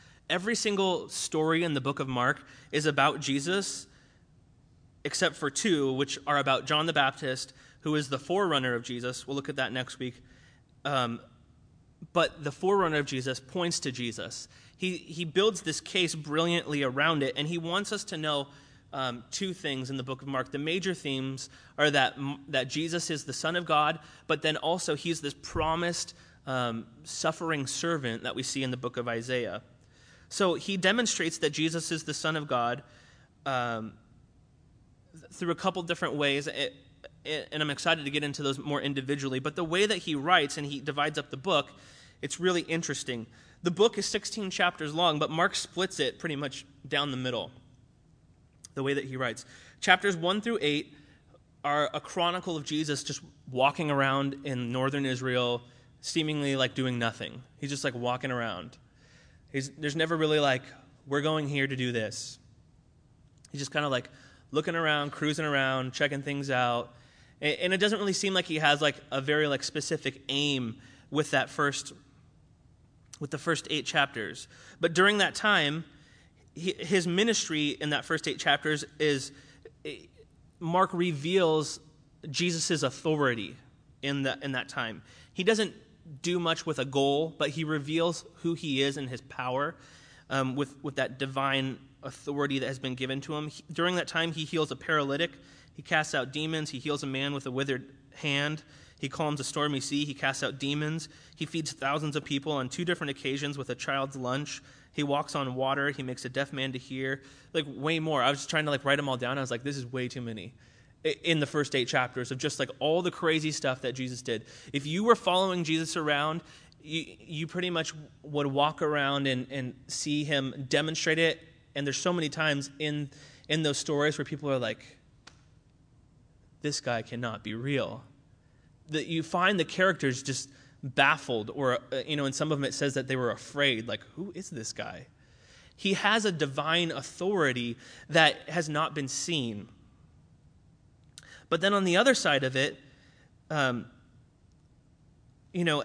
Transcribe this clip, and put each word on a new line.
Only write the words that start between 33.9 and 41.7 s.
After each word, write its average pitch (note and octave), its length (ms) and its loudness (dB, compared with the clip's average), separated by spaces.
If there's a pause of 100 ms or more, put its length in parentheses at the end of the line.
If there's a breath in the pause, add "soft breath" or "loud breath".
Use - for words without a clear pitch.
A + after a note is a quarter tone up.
th-, D#3+ 180 -20
through E3+ 200 -2
a D#3 40 0
couple F#3 280 0
different E3 300 -2
ways, C#3+ 340 2
it, - 260 -4 (500)
it, C#3 260 -4
and D3+ 120 -2
I'm D3+ 80 0
excited D#3+ 340 0
to C#3 60 -4
get D3 120 0
into D3 200 -4
those C3+ 160 0
more C#3+ 220 0
individually. C3+ 580 -2
But D3+ 180 -4
the F3+ 80 -2
way F3 220 2
that G#3 120 0
he E3 160 -4
writes D3 440 2
and D3 80 -4
he C#3 140 -6
divides D3 380 -2
up C#3+ 120 -6
the D3+ 60 -8
book, C#3 360 2 (500 loud breath)